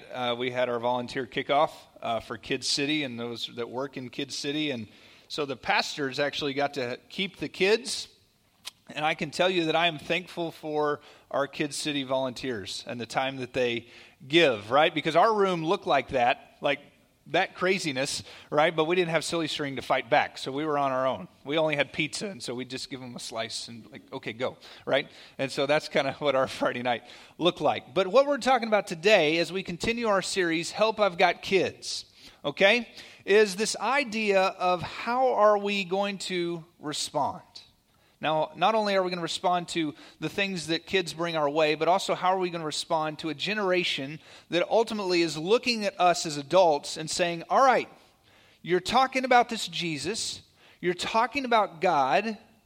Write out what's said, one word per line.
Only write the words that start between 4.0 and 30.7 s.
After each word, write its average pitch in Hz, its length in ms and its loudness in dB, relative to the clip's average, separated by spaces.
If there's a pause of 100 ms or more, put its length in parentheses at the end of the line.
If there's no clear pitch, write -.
Kids 139 280 -8
City. 147 340 -4
And 113 160 -8 (400)
so - 180 -6
the 135 120 -6
pastors 147 640 -4
actually 143 340 -4
got 139 200 -2
to 123 240 -6 (100)
keep 190 300 -6
the 151 100 -6
kids. 220 580 0 (880)
And 147 100 -4
I 160 100 2
can 160 160 -6
tell 180 200 2
you 175 160 0
that 156 100 2
I 165 100 2
am 160 120 -2
thankful 170 540 -4
for 151 480 -2 (300)
our 139 180 0
Kids 147 280 -4
City 143 260 -4
volunteers 131 840 -4
and 120 140 -8
the 113 60 -8
time 135 320 -2
that 123 140 -8
they 117 340 0 (400)
give, 131 460 4
right? 156 220 4
Because 156 200 -2
our 190 200 6
room 190 300 2
looked 196 220 0
like 143 240 2
that, 131 500 0
like 143 180 0 (500)
that 170 260 0
craziness, 160 680 -2 (260)
right? 160 240 4
But 156 120 2
we 175 100 0
didn't 170 160 2
have 156 100 2
Silly 165 240 -2
String 139 300 -6
to 120 60 -8
fight 131 280 -2
back, 127 260 2
so - 140 -10
we 143 160 -4
were 147 100 0
on 139 140 0
our 131 160 0
own. 131 220 -4 (160)
We 143 120 -4
only 156 200 2
had 139 160 -2
pizza, 151 340 -4
and 104 160 -12
so 131 100 -8
we'd 127 160 -8
just 131 220 -10
give 127 100 -10
them 123 140 -14
a - 60 -14
slice 113 480 -8
and, 117 240 -16
like, 139 100 -18 (100)
"Okay, 131 200 -8
go," 120 240 -4 (280)
right? 139 240 0 (300)
And 135 120 -4
so 143 140 -2
that's 147 240 2
kinda 139 280 0
<laughs> - 20 -14
what 143 160 2
our 131 140 2
Friday 127 340 -4
night 120 220 -2 (340)
looked 170 220 2
like. 123 340 0
But 185 140 2
what 254 180 6
we're 285 120 0
talking 233 280 2
about 208 220 2
today, 170 500 4
as 170 140 0
we 185 100 -4
continue 226 460 -4
our 196 120 2
series, 170 520 -2